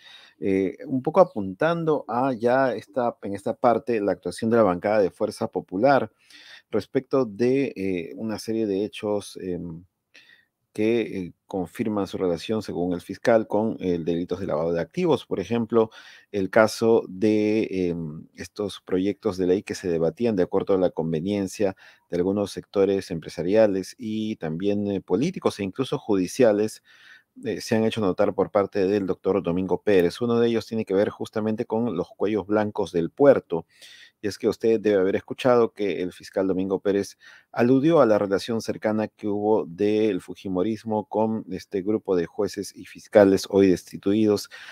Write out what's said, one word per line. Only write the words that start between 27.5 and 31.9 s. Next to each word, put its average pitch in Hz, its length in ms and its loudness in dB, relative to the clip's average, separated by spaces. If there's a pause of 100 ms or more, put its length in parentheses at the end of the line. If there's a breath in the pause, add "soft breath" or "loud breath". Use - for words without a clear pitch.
se - 140 0
han 110 80 4
hecho 113 180 -2
notar 98 340 2
por 92 160 0
parte 98 360 0
del 101 200 0
doctor 95 360 -2
Domingo 87 380 -2
Pérez. 90 400 2
Uno 117 180 0
de 117 80 4
ellos 113 200 -2
tiene 110 180 -4
que 98 100 -4
ver 104 140 2
justamente 110 560 -4
con 113 300 -2